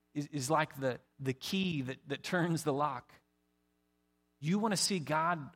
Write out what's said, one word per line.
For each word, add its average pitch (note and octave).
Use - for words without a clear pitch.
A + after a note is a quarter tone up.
is, D3
is C#3
like D3+
the, B2+
the C3
key F#3
that, B2+
that C3+
turns E3+
the D3
lock. C#3
You E3
want G#3
to E3+
see G3
God D#3+